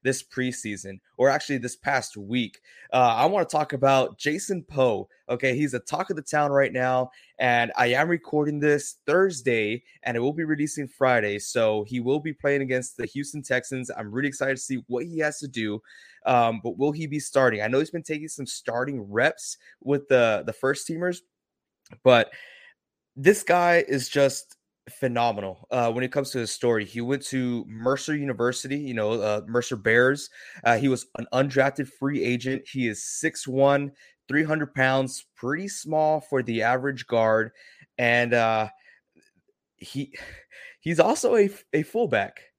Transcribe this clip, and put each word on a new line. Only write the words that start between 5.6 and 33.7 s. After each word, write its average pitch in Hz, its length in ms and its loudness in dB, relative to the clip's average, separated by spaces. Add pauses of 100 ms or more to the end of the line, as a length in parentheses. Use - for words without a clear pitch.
the 120 80 -4
talk 175 300 -6
of 165 60 -2
the 151 60 -10
town 147 300 0
right 139 200 4
now, 127 380 0 (280)
and 120 380 2
I 123 120 4
am 143 200 2
recording 151 520 0
this 147 360 2 (100)
Thursday, 127 760 2 (200)
and 120 140 -4
it 117 40 0
will 139 120 0
be 160 120 -4
releasing 147 420 -4
Friday, 110 520 2
so 107 460 0
he 120 160 -6
will 135 200 0
be 151 120 -8
playing 143 300 -2
against 127 340 -4
the 120 100 -6
Houston 143 360 -10
Texans. 127 480 -4
I'm 107 220 -10
really 139 160 -2
excited 135 280 -4
to 127 60 -12
see 127 240 -6
what 123 200 -4
he 165 120 -8
has 151 200 -4
to 143 100 -12
do, 107 320 -4 (460)
um, 117 360 2
but 107 160 -6
will 147 140 0
he 160 140 -6
be 147 140 -6
starting? 120 420 2
I 107 60 -2
know 131 100 2
he's 156 120 -2
been 170 120 -8
taking 156 260 -8
some 135 180 -10
starting 127 540 -6 (100)
reps 120 460 -2 (240)
with 139 280 -2
the, 113 380 4
the 110 60 -6
first 135 340 -4
teamers, 175 320 -4 (840)
but 120 280 6 (840)
this 185 260 4
guy 175 460 4
is 135 200 -2
just 185 480 0 (320)
phenomenal, 117 840 -4
uh, 117 220 2
when 123 100 -2
it 127 80 -4
comes 139 200 -2
to 131 80 -4
his 113 120 -4
story. 113 340 0
He 107 160 -10
went 135 260 -4
to 123 420 -4
Mercer 127 480 -2
University, 131 600 -2
you 135 160 -8
know, 107 180 0
uh, 107 340 -2
Mercer 120 300 -2
Bears. 123 520 2 (360)
Uh, 117 140 4
he 135 100 2
was 127 180 0 (120)
an 117 140 -8
undrafted 135 560 2
free 139 360 -4
agent. 123 420 -2
He 127 220 -4
is 107 160 -6
six - 420 -6
one, 139 460 2 (340)